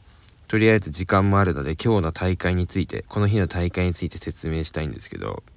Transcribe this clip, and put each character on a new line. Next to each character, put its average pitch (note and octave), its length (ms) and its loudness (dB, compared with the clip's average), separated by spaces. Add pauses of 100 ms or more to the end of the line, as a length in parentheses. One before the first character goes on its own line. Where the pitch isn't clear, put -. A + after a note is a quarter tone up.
(500)
と A2 80 0
り A2 120 6
あ A2 60 8
え G#2+ 40 6
ず D#2+ 120 -8
時 E2+ 140 -4
間 G2 240 4
も G2 100 4
あ G2 60 6
る F2 80 2
の C#2+ 100 -4
で、 D#2+ 180 -4
今 A2 200 2
日 - 0 -
の E2 100 0
大 F#2 240 -2
会 F2+ 180 0
に F2+ 140 0
つ - 140 -4
い - 40 0
て、 - 220 -8
こ - 140 -2
の G#2 60 4
日 G#2 120 4
の F2+ 80 2
大 F2 240 -2
会 F2+ 140 0
に F2 80 0
つ - 100 -6
い E2+ 60 -2
て - 80 -12
説 - 320 -6
明 D#2+ 140 -2
し - 80 -6
た D#2 100 -4
い D#2 80 -4
ん - 20 -8
で G#1+ 80 -10
す - 100 -10
け - 100 -12
ど、 G1+ 220 -8 (160)